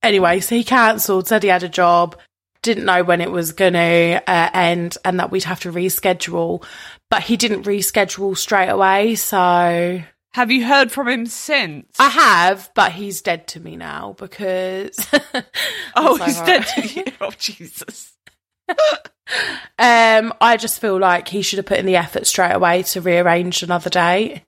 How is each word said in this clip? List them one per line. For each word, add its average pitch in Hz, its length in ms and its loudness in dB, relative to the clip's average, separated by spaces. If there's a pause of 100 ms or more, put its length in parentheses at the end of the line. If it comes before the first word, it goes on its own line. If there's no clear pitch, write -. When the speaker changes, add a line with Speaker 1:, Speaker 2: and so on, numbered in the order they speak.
Speaker 1:
Anyway, 190 380 4
so 233 140 -2
he 233 100 2
cancelled, 214 600 2
said 214 160 2
he 202 60 2
had 180 140 2
a 180 60 -6
job, 175 480 2 (460)
didn't 233 220 -2
know 180 200 2
when 175 160 2
it 170 100 -4
was 165 220 -4
gonna, 170 720 2
uh, 170 260 2
end, 175 520 0
and 180 160 -2
that - 100 -4
we'd 190 140 -2
have 170 160 -8
to 180 100 -10
reschedule. 175 880 -4 (480)
But 190 140 0
he 226 140 0
didn't 202 260 -2
reschedule 196 720 -2
straight 190 320 0
away, 196 460 2
so 175 840 0 (320)
Speaker 2:
Have 240 180 0
you 254 140 0
heard 269 260 2
from 269 160 -6
him 240 180 -4
since? 226 600 -6 (120)
Speaker 1:
I 269 100 6
have, 196 680 2
but 202 160 2
he's 190 320 -10
dead 170 260 -4
to - 100 -14
me 165 160 -18
now 170 440 -14
because 185 760 -8 (140)
<laughs> - 40 -6 (840)
Speaker 2:
Oh, - 180 4
Speaker 1:
I'm 330 40 0
so 190 80 -6
Speaker 2:
he's 285 120 -2
Speaker 1:
hot. - 80 -6
Speaker 2:
dead 359 160 4 (140)
to 233 120 -6
you. 359 240 -10
<laughs> - 100 -14
Oh, 196 180 -8
Jesus. - 720 -14 (1700)
Speaker 1:
Um, 226 600 4
I 233 200 4
just 220 200 -6
feel 196 200 0
like 180 280 2
he 196 140 -6
should 190 160 -4
have 196 80 -6
put - 140 0
in 185 80 -4
the 185 80 2
effort 170 320 -2
straight 180 260 2
away 180 300 2
to - 180 -6
rearrange 175 640 0
another 175 260 -4
date. 180 580 0